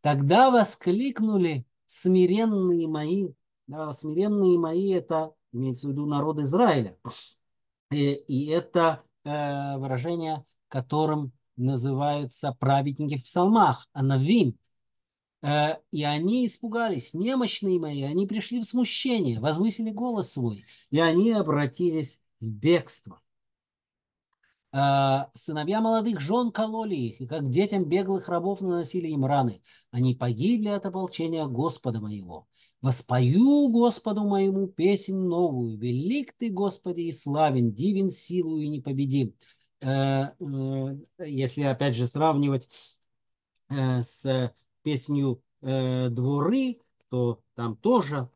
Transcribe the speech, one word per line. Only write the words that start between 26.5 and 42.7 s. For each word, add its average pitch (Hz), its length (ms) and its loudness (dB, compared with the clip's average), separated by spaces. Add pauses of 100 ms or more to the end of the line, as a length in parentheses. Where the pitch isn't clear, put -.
кололи 220 420 -4
их, 123 260 -6
и 131 60 -10
как 143 240 -4
детям 196 340 2
беглых 185 440 -2
рабов 180 320 -2
наносили 175 480 -4
им 147 180 -2
раны. 131 360 0 (280)
Они 123 240 0
погибли 147 540 0
от 202 180 -4
ополчения 165 600 -4
Господа 127 540 -2
моего. 95 460 -12 (340)
Воспою 151 880 4
Господу 226 560 2
моему 196 440 0
песнь 190 480 0
новую. 165 600 0
Велик 147 600 -2
ты, 233 120 -4
Господи, 185 520 -4
и 165 100 -4
славен, 135 600 2
дивен 190 380 0
силою 165 520 -4
и 147 60 -4
непобедим". 135 680 -2 (500)
Э, 135 540 0
э, 135 580 -6 (220)
если, 143 440 -4
опять 135 340 0
же, 123 100 0
сравнивать, 139 600 0 (1000)